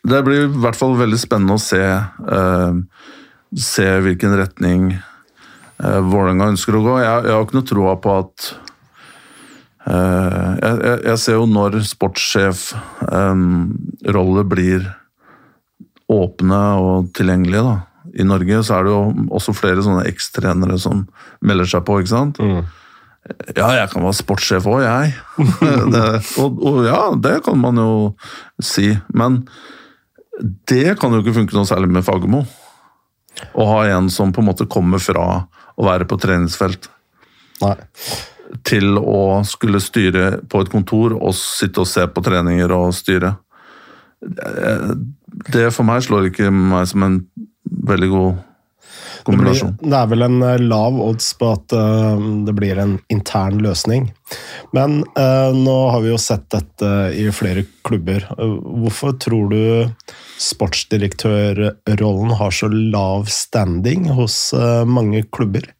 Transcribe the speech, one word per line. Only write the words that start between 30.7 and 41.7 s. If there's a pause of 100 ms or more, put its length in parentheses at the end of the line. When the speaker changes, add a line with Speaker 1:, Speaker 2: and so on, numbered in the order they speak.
Speaker 1:
kan
jo
ikke
funke
noe
særlig
med
Fagermo. (1080)
Å
ha
en
som
på
en
måte
kommer
fra (480)
å
være
på
treningsfelt (640)
Speaker 2:
Nei. (840)
Speaker 1:
til
å
skulle
styre
på
et
kontor
og
sitte